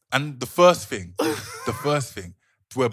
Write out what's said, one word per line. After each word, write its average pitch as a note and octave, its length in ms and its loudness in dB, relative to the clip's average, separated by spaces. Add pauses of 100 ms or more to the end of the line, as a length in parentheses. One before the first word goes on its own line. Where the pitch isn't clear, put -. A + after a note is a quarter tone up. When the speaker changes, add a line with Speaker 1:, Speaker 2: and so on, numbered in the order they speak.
(120)
Speaker 1:
and C#3 280 -2
the C3 80 -6
first F3+ 400 6
thing, F#2 280 -8
Speaker 2:
<laughs> - 40 -10
Speaker 1:
the - 640 -4
first D3 300 -2
thing, F2+ 200 -14 (420)
we're, B2+ 180 2